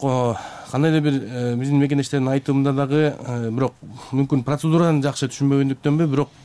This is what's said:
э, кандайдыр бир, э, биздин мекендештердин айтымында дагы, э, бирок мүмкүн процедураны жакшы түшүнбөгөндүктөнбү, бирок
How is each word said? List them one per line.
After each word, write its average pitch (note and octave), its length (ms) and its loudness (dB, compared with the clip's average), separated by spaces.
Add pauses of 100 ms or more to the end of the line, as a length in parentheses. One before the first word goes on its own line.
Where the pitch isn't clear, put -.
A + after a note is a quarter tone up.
э, B2+ 300 0 (380)
кандайдыр D#3 300 2
бир, D3 200 2
э, A#2+ 360 -4
биздин C#3 220 2
мекендештердин C#3 500 0
айтымында C#3 440 0
дагы, C#3 460 2
э, A#2+ 320 -6
бирок B2 220 -2 (400)
мүмкүн C3+ 300 0
процедураны D#3 600 2
жакшы C#3 240 -2
түшүнбөгөндүктөнбү, C#3 800 0
бирок C#3 220 0 (160)